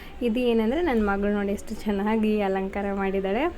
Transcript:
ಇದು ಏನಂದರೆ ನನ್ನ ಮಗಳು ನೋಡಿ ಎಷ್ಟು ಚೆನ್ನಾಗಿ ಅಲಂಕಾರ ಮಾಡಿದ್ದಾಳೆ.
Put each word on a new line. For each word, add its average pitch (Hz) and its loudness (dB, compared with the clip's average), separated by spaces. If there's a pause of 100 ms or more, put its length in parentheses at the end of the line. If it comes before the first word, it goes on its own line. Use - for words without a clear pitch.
(220)
ಇದು 240 0
ಏನಂದರೆ 233 2
ನನ್ನ 226 2
ಮಗಳು 202 0
ನೋಡಿ 202 0
ಎಷ್ಟು 208 -6
ಚೆನ್ನಾಗಿ 214 0
ಅಲಂಕಾರ 196 -2
ಮಾಡಿದ್ದಾಳೆ. 196 0 (120)